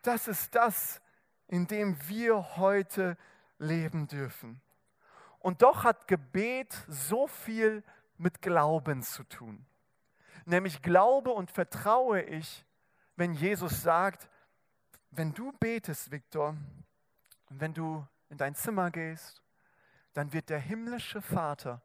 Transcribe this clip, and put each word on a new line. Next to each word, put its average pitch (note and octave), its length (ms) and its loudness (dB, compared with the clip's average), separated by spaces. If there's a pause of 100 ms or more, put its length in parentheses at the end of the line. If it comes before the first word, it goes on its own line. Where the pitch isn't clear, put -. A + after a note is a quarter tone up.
Das A#3+ 240 -2
ist - 280 -6
das, - 460 2 (460)
in F3 200 0
dem G#3 300 0 (100)
wir A3 500 0
heute F#3+ 600 2 (400)
leben D#3 500 -2
dürfen. C3 540 -10 (800)
Und F#3 220 2
doch B3+ 220 10
hat - 240 2
Gebet G3+ 720 -2 (100)
so D#3 400 -2
viel A3 560 -2 (340)
mit F3 240 -2
Glauben D#3 600 2
zu - 220 -12
tun. A2 420 -16 (800)
Nämlich F3 360 0
glaube A3+ 480 6
und G3+ 220 -2
vertraue G#3+ 680 2
ich, - 440 -10 (500)
wenn F3 180 0
Jesus F3 480 -2
sagt, E3+ 460 2 (840)
„Wenn D#3 240 -4
du C4 200 -10
betest, A3+ 580 -4
Viktor, D3+ 460 -6 (880)
wenn D3+ 260 -8
du D#3+ 320 -8 (220)
in C#3+ 100 -20
dein C#3 180 -4
Zimmer F#3+ 360 -2
gehst, D#3+ 500 -10 (720)
dann C#3+ 200 -4
wird D#3 160 -6
der D3+ 100 -2
himmlische A3 640 -8
Vater D3 640 -4